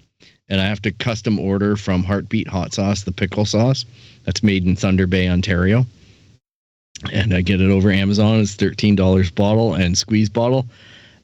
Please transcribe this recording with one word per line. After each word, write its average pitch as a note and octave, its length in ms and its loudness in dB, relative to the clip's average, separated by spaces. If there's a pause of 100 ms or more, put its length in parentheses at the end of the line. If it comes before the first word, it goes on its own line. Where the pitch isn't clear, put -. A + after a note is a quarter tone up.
(480)
And G2 120 0
I F#2+ 40 0
have G2+ 180 -4
to A2 100 -2
custom A2 460 -4
order G2 380 0
from F#2 260 -2
Heartbeat G2+ 460 -4
Hot F2 260 -6
Sauce, G2+ 300 -2
the F#2+ 80 -6
pickle G2 340 -2
sauce A#2+ 380 0 (400)
that's - 180 -4
made G2 240 2
in F#2 80 2
Thunder F#2+ 320 2
Bay, F#2 220 0
Ontario. F#2 580 2 (1300)
And G2+ 220 0
I F2+ 60 2
get F#2 200 0
it F#2+ 100 4
over G2 200 4
Amazon. G2+ 500 2
It's G2+ 140 -2
thirteen G2+ 400 0
dollars F#2 360 2
bottle G#2+ 440 0
and F2+ 240 0
squeeze G#2+ 300 0
bottle. B2 380 0 (580)